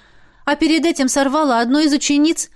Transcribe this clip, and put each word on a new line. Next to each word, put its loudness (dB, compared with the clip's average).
А -2
перед 0
этим 0
сорвала 0
одну 0
из 2
учениц, 0